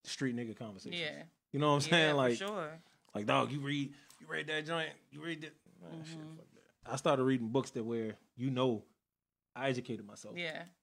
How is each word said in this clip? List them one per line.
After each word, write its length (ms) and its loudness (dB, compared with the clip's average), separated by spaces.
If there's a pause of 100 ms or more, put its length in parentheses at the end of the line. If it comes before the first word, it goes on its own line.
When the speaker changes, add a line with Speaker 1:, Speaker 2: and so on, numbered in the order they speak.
Speaker 1:
street 320 -2
nigga 200 -6
conversations. 440 -8
Speaker 2:
Yeah. 220 -6 (300)
Speaker 1:
You 80 0
know 140 6
what 120 4
I'm 60 -2
Speaker 2:
Yeah, 60 8
Speaker 1:
saying? 120 8
Speaker 2:
for 60 4
Speaker 1:
Like, 220 6
Speaker 2:
sure. 320 -4 (440)
Speaker 1:
like, 120 -2
"Dog, 260 4
you 80 -4
read, 340 -2 (260)
you 60 -20
read 220 -4
that 180 -4
joint? 240 -2 (200)
You 140 -14
read 180 -6
that?" 100 -12 (300)
Man, 220 -12
shit, 140 -12
Speaker 2:
Mm-hmm. 180 -14
Speaker 1:
fuck 180 -20
that. 380 -14
I 40 -2
started 280 4
reading 240 2
books 240 0
that 120 -4
where, 320 -2 (200)
you 140 -4
know, 340 2 (720)
I 120 -2
educated 380 -4
myself. 300 -16
Speaker 2:
Yeah. 280 -6 (180)